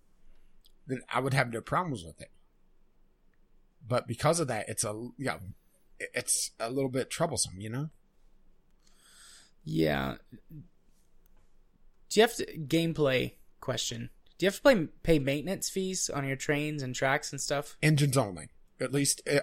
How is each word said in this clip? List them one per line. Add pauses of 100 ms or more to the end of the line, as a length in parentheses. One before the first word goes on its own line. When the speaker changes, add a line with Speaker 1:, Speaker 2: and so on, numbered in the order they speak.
(880)
Speaker 1:
then (100)
I
would
have
no
problems
with
it. (1500)
But
because
of
that,
it's
a,
you
know, (640)
i-,
it's
a
little
bit
troublesome,
you
know? (1700)
Speaker 2:
Yeah. (1900)
Do
you
have
to,
gameplay (260)
question. (280)
Do
you
have
to
play, (140)
pay
maintenance
fees
on
your
trains
and
tracks
and
stuff?
Speaker 1:
Engines
only. (300)
At
least, (100)
uh,